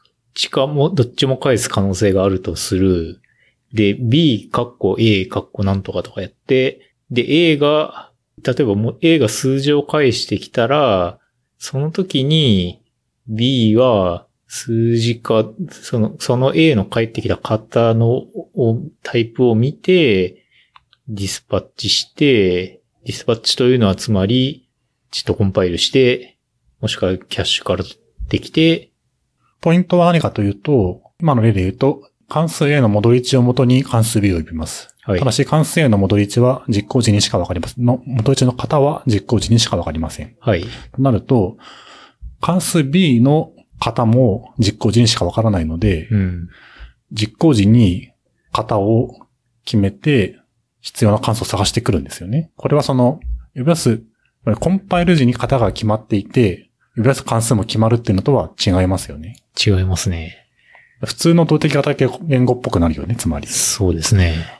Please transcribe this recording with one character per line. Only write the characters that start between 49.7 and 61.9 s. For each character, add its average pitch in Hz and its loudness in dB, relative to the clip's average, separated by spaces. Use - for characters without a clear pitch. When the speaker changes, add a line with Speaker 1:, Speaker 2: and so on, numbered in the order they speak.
Speaker 2:
め 98 2
て、 131 -2
必 - -4
要 104 4
な 104 2
関 113 -2
数 - -4
を - -8
探 90 -2
し - -4
て 117 -2
く - -2
る 87 2
ん 67 -8
で 67 -14
す - -14
よ 87 -12
ね。 151 -4
こ - -6
れ 151 0
は 147 2
そ 139 -2
の、 127 2
呼 131 -8
び 123 -2
出 165 2
す、 113 0
コ - 0
ン 190 0
パ 180 -2
イ 170 0
ル 180 4
時 139 2
に 120 2
型 127 -2
が 104 0
決 - -6
ま 107 0
っ 110 -8
て 107 -2
い 98 -4
て、 - 0
呼 117 -2
び 107 2
出 135 4
す - -8
関 113 0
数 117 0
も 98 0
決 - -4
ま 113 4
る 120 2
っ 117 2
て 117 -4
い - 2
う - 2
の 95 0
と 143 0
は - -2
違 - 0
い 92 0
ま 92 0
す - -10
よ 73 -14
ね。 87 -16
Speaker 1:
違 - 0
い - 4
ま 92 -2
す - -4
ね。 82 -10
Speaker 2:
普 - -6
通 170 2
の 170 4
動 151 2
的 151 -2
型 143 0